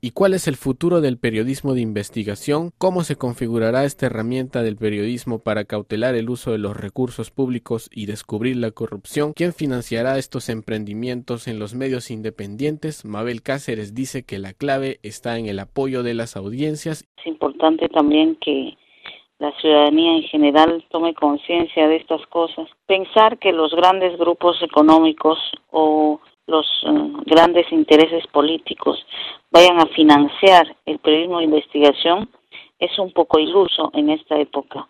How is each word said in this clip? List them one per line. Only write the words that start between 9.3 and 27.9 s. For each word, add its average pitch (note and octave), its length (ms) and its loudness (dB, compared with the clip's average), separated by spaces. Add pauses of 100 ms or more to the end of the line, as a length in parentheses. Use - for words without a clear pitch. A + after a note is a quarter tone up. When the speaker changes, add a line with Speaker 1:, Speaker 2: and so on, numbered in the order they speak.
Speaker 1:
¿Quién E3+ 220 -4
financiará B2+ 640 -4
estos - 320 -10
emprendimientos A2+ 960 -8
en A2+ 100 -10
los G#2 160 -10
medios B2+ 380 -6
independientes? A2+ 920 -8
Mabel A2+ 380 -8
Cáceres A2+ 520 -8
dice C3 300 -10
que G2 140 -12
la G2 120 -14
clave C3+ 520 -4
está A#2 340 -8
en A#2 80 -6
el G2+ 140 -6
apoyo C3 440 -6
de A#2+ 120 -4
las A2+ 200 -8
audiencias. D3 680 -8 (140)
Speaker 2:
Es - 60 -16
importante D#3+ 640 -2
también D#3 540 2
que C3+ 340 -6 (640)
la D3 220 -6
ciudadanía D#3 560 4
en D#3 60 -2
general D#3 680 2
tome E3 240 -2
conciencia D#3+ 760 0
de D#3+ 80 4
estas D#3+ 320 -6
cosas. E3 400 -6 (200)
Pensar A3 520 2
que F#3+ 140 2
los D#3 200 0
grandes F3+ 460 2
grupos E3+ 440 0
económicos D#3 760 4 (320)
o D#3 480 2 (280)
los, D#3 200 0 (180)
eh, D3+ 260 0 (140)
grandes E3+ 460 6
intereses D#3+ 560 4